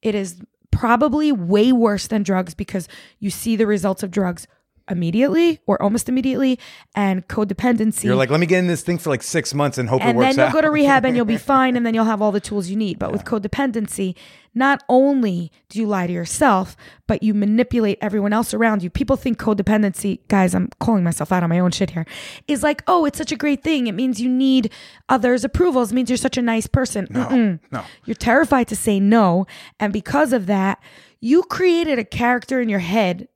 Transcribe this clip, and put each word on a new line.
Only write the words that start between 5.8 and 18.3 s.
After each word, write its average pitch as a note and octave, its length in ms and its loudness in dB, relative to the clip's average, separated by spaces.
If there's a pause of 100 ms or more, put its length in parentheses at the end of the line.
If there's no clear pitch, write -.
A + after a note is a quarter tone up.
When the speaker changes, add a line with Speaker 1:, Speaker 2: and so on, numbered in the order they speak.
Speaker 1:
almost G#3+ 260 0
immediately, C4 500 0 (360)
and F#3+ 340 -2
codependency A3 760 -2
Speaker 2:
You're B2+ 120 2
like, C3 140 2
"Let D#3 100 2
me F3 60 2
get F#3 140 2
in F3+ 80 0
this E3+ 140 -2
thing F3 140 -2
for, D#3+ 140 -6
like, B2+ 120 -2
six - 300 -4
months C#3+ 240 -2
and B2 120 -2
hope C3 120 2
it A3 60 0
Speaker 1:
and A#3+ 100 2
Speaker 2:
works B3+ 120 4
Speaker 1:
then C4+ 80 2
you'll C4 100 4
Speaker 2:
out." B3 80 0
Speaker 1:
go D#4 80 4
to D#4 80 4
rehab C#4 340 4
and B3+ 100 0
you'll A#3+ 120 0
be A3 100 0
Speaker 2:
<laughs> - 180 -4
Speaker 1:
fine, C4 220 2
and A#3+ 80 -2
then A#3 100 0
you'll A3+ 120 2
have G#3+ 160 -2
all G#3+ 100 2
the G3+ 80 -2
tools G3 280 -6
you G3 80 -6
need. G#3+ 220 -4
But - 140 -6
with G#3 80 -4
Speaker 2:
Yeah. - 60 -16 (120)
Speaker 1:
codependency, G#3+ 760 -4 (400)
not C4+ 340 0
only B3 640 2 (160)
do - 100 -10
you A3+ 80 -2
lie F#3+ 200 -2
to F3 60 -4
yourself, F#3 600 0 (320)
but - 160 -2
you G#3+ 120 2
manipulate G#3+ 680 0
everyone G#3 320 -2